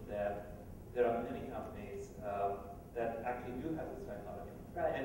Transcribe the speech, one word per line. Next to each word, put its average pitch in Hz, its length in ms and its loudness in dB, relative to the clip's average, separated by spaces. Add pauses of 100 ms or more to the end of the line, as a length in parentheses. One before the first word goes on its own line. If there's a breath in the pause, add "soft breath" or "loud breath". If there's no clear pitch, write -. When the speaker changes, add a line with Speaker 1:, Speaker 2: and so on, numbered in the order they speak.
Speaker 1:
that 104 540 0 (320)
there 120 160 8
are 117 160 4
many 123 240 -2
companies, 101 720 -4
uh, 101 420 2 (300)
that 117 320 2
actually 123 340 -2
do 160 160 0
have - 220 -2
this - 80 -6
dichotomy. - 480 -6 (240)
Speaker 2:
Right. - 160 6
Speaker 1:
And, 131 100 2